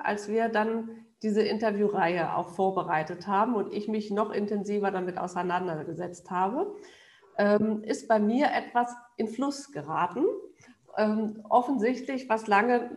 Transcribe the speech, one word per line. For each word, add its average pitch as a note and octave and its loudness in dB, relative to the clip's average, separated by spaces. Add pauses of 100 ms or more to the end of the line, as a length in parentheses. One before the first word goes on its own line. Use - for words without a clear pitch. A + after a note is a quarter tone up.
als G#3 -2
wir A3+ 2
dann A3+ -2 (320)
diese G#3+ 2
Interviewreihe G3+ 2
auch E3+ -2
vorbereitet F3 0
haben G#3 2
und G3 -2
ich G#3 -6
mich G#3+ -2
noch G#3+ 0
intensiver G#3 -2
damit F#3 -4
auseinandergesetzt F3 -4
habe, G#3 0 (600)
ähm, G#3 4
ist - -6
bei A3 6
mir A#3 4
etwas A#3+ 0 (220)
in A3 -2
Fluss C#4 -4
geraten. D#3+ -2 (720)
Ähm, G#3+ 0
offensichtlich, B3+ 0
was A3 0
lange A#3+ 4